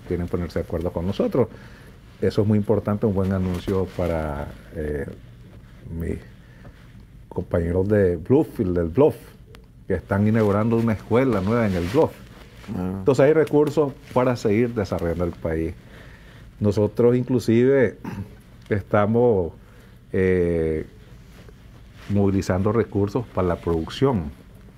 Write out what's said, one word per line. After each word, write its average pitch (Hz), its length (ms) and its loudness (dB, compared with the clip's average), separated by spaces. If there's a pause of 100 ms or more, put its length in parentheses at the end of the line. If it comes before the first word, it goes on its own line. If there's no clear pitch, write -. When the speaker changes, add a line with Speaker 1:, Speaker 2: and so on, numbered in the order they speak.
Speaker 1:
quieren 87 180 -4
ponerse 87 320 -4
de 82 60 -2
acuerdo 85 280 -4
con 87 140 -6
nosotros. 120 400 -2 (720)
Eso 104 220 0
es 101 60 2
muy 107 100 4
importante, 104 480 -2
un 104 80 0
buen 95 180 0
anuncio 92 540 -2 (100)
para, 78 520 -4 (260)
eh, 76 320 -6 (840)
mis 82 280 -6 (1120)
compañeros 87 600 -2
de 98 280 2
Bluefield, 92 640 0
del 85 100 0
Bluff, 131 280 2 (720)
que 95 60 0
están 101 340 0
inaugurando 110 480 2
una 113 160 2
escuela 113 480 0
nueva 110 260 0
en 98 80 0
el 85 140 -2
Bluff. 135 240 2 (640)
Speaker 2:
Ah. 92 220 -4
Speaker 1:
Entonces 131 260 4
hay 143 80 6
recursos 147 600 2 (220)
para 127 220 2
seguir 117 360 0
desarrollando 87 520 -2
el 87 80 -4
país. 80 420 -4 (840)
Nosotros 107 560 4
inclusive 123 840 2 (360)
<clears throat> - 340 -20
estamos, 107 840 2 (600)
eh, 85 720 0 (1200)
movilizando 98 600 2
recursos 107 640 -2
para 92 140 0
la 85 80 0
producción, 85 720 -2 (480)